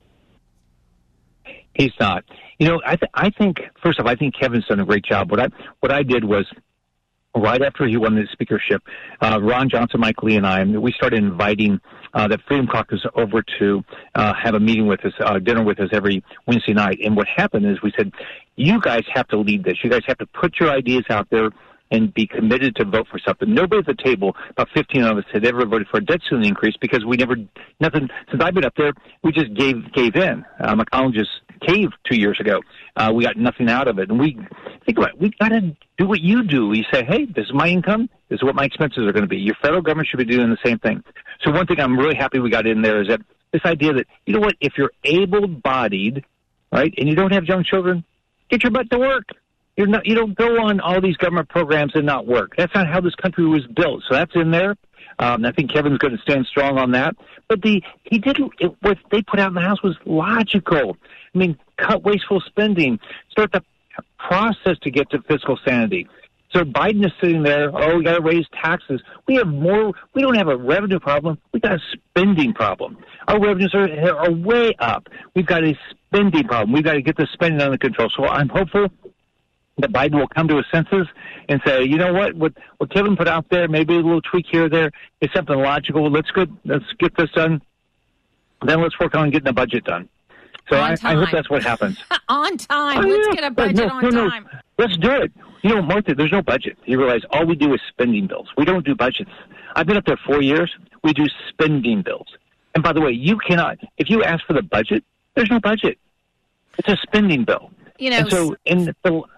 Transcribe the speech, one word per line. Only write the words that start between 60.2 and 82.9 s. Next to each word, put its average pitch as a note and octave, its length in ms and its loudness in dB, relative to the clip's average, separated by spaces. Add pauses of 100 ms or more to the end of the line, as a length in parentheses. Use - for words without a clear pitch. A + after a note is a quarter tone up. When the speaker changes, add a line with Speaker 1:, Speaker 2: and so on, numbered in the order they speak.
Speaker 1:
I - 20 0
mean, F3+ 200 2 (200)
cut G3+ 260 0
wasteful G3 440 0
spending, F3 520 0 (300)
start G#3+ 220 0
the F#3 100 0 (560)
process F#3+ 640 -2
to - 80 -6
get C#3 220 -2
to C3+ 100 -4
fiscal C#3 420 -2
sanity. A2 440 0 (460)
So F3+ 100 2
Biden F3+ 420 0
is F3 60 0 (100)
sitting E3 220 2
there, C#3+ 320 2
"Oh, D3+ 220 2
we E3 80 0
gotta E3+ 160 2
raise D#3+ 320 0
taxes." D#3+ 480 -4 (260)
We C4 80 2
have A#3+ 120 2
more, F#3 440 0 (220)
we C4+ 80 0
don't C4 140 2
have G3 120 2
a C#3 80 2
revenue F3 440 0
problem. D3 380 -2 (140)
We A#3 80 -2
got G#3+ 140 0
a E3+ 60 -2 (120)
spending F3 640 2
problem. F#2+ 440 -4 (300)
Our G#3+ 120 2
revenues G3 360 2
are, G3 140 2 (280)
are E3+ 140 2
way A3 480 2
up. A2+ 300 -4 (260)
We've F#3 100 0
got E3 200 0
a D3+ 100 2 (160)
spending F#3+ 560 2
problem. A2+ 240 0
We've D3 140 2
gotta D3+ 160 2
get D#3 160 -2
the D3 160 0
spending E3 280 0
under C#3 160 0
control. A#2 380 0
So C3 100 -2
I'm C#3+ 220 0
hopeful G3 400 0 (920)
that C3+ 120 -2
Biden C#3+ 240 0
will D3 140 2
come E3 180 0
to D3+ 100 2
a C3+ 140 0
senses E3+ 340 2 (440)
and C#3+ 160 0
say, C3 180 2
"You C3+ 140 2
know F3+ 160 0
what? F#3+ 200 0
What, D#3+ 200 -2 (240)
what C#3+ 160 -4